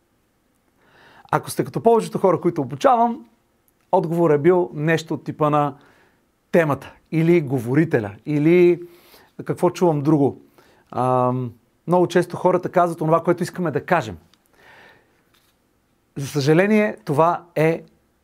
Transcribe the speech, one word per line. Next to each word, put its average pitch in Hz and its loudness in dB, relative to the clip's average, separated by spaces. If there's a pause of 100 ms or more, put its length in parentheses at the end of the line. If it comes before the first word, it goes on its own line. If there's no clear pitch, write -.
(1300)
Ако - -4
сте - -4
като - -10
повечето 220 0
хора, 175 0
които 165 -4
обучавам, 233 -2 (680)
отговор 170 0
е 147 4
бил 180 2
нещо 160 -2
от 131 -10
типа 151 -2
на 147 0 (760)
темата 156 0 (180)
или 165 4
говорителя, 131 -2 (120)
или 170 4 (640)
какво 170 0
чувам 165 0
друго. 139 2 (500)
Ам, 127 -2 (340)
много 175 2
често 170 -2
хората 180 0
казват 170 0
онова, 160 0
което 170 0
искаме 175 -6
да 143 -4
кажем. 113 -2 (2000)
За 139 -8
съжаление, 190 2
това 160 0 (100)
е 160 -2 (400)